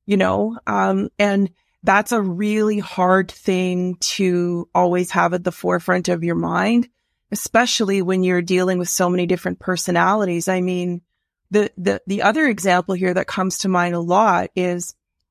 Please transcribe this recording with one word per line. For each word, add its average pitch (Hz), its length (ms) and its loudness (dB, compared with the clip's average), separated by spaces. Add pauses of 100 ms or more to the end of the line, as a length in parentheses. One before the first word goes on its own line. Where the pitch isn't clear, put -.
You 202 100 2
know, 202 500 0
um, 196 520 0
and 196 320 2 (320)
that's 208 300 2
a 226 80 2
really 208 580 0
hard 185 520 0
thing 180 720 -2
to 175 760 -2
always 180 380 2
have 175 220 2
at 180 100 -4
the 175 80 -2
forefront 180 560 -2
of 170 160 -2
your 170 100 -2
mind, 185 540 0 (420)
especially 208 720 0
when 185 220 0
you're 180 180 2
dealing 180 360 0
with 175 100 -4
so 180 200 0
many 180 180 0
different 180 340 -2
personalities. 180 880 0
I 185 140 0
mean, 180 380 -2 (500)
the, 202 280 2
the, 190 280 -2
the 196 160 -2
other 294 240 2
example 185 480 0
here 180 200 0
that 185 140 -2
comes 190 300 -4
to 196 100 -4
mind 175 260 0
a 170 60 -2
lot 180 560 2
is, 175 380 -4 (360)